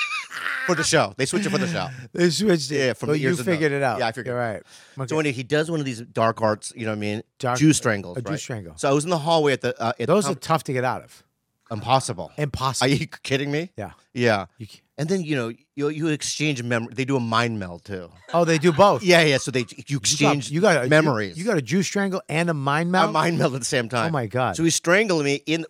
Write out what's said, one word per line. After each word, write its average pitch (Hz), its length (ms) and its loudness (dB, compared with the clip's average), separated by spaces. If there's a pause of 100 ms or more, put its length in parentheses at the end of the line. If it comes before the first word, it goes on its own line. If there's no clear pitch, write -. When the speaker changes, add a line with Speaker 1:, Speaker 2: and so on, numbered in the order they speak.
(680)
Speaker 1:
For 175 80 0
the 156 80 -2
show. 120 340 2
They 131 100 -2
switch 202 200 -2
it 196 40 -2
for - 80 0
the - 100 -2
show. 95 200 -4 (240)
Speaker 2:
They 175 160 2
switched 160 440 0
it. 143 40 -2
Speaker 1:
Yeah, 131 180 2
from - 140 -8
Speaker 2:
But 147 60 0
Speaker 1:
the 156 60 0
Speaker 2:
you 147 80 0
Speaker 1:
ears 175 100 0
and - 80 -4
Speaker 2:
figured 160 240 2
Speaker 1:
nose. 143 80 -2
Speaker 2:
it 139 60 0
out. 113 160 0
Speaker 1:
Yeah, 120 80 0
I 110 40 -4
figured 117 140 -10
Speaker 2:
You're 123 120 -4
Speaker 1:
it - 20 -2
out. 117 120 -2 (440)
Speaker 2:
right. 135 60 -8
Okay. 123 60 -6
Speaker 1:
So 156 120 0
anyway, 147 120 0
he 127 120 -6
does 151 260 0
one 165 80 -2
of 143 80 -4
these 117 140 -6
dark 113 420 0
arts, 107 320 0
you 117 120 -8
know 110 40 -2
what 107 60 -4
I 104 40 -6
mean? 104 220 -4 (160)
Speaker 2:
Dark, 123 220 -2
Speaker 1:
Jew 151 120 8
strangles, 101 460 0
Speaker 2:
a 127 40 -8
Jew 101 80 -8
Speaker 1:
right? - 100 -4
Speaker 2:
strangle. 92 360 -10
Speaker 1:
So - 120 -2
I - 40 4
was 147 120 2
in 175 60 -6
the 170 80 0
hallway 151 340 2
at 123 80 -2
the, 123 200 -4
uh, 117 200 -2
at 113 80 -2
Speaker 2:
Those 185 160 4
Speaker 1:
the 139 80 -2
Speaker 2:
are - 20 -2
Speaker 1:
com- 139 60 -12
Speaker 2:
tough 160 240 -2
to 143 80 -6
get 127 100 -2
out 113 220 -2
of. - 180 -20 (480)
Speaker 1:
Impossible. 113 680 0
Speaker 2:
Impossible. 135 540 0
Speaker 1:
Are 139 60 4
you 160 100 -2
kidding 139 460 -4
me? 165 240 -4
Speaker 2:
Yeah. 98 160 -10 (200)
Speaker 1:
Yeah. 110 340 2 (120)
Speaker 2:
You 113 80 -14
c- - 140 -20 (180)
Speaker 1:
And 156 100 -4
then, 190 140 0
you 151 140 -2
know, 117 160 -4 (240)
you, 139 120 -2
you 156 200 -2
exchange 151 560 -2
mem-, 117 280 -2
they 131 120 -2
do 135 120 0
a 127 40 2
mind 113 400 0
meld 87 240 -10
too. 92 260 -10 (240)
Speaker 2:
Oh, 170 100 4
they 165 140 2
do 165 140 4
both. 185 320 4
Speaker 1:
Yeah, 170 180 8
yeah. 143 160 4
So 127 140 -4
they, 127 80 0
you 117 60 -4 (200)
Speaker 2:
You 143 120 -4
got, - 20 -4
Speaker 1:
exchange 143 500 0
Speaker 2:
you 156 100 0
got 180 200 4
a, 123 40 -2
you, 131 60 0
Speaker 1:
memories. 135 480 4
Speaker 2:
you 175 60 -8
got 214 140 2
a 139 40 -2
Jew 151 220 0
strangle 196 440 -2
and 170 220 0
a 160 40 0
mind 147 360 0
meld? 185 200 4
Speaker 1:
A - 20 -8
mind 160 260 2
meld 135 160 2
at 135 60 -6
the 117 40 -10
same 120 240 0
time. 120 200 0
Speaker 2:
Oh - 40 -2
my 127 140 -2
God. 113 300 -2
Speaker 1:
So 160 80 0
he 165 60 4
strangled 175 540 2
me 143 220 0
in, 160 240 -2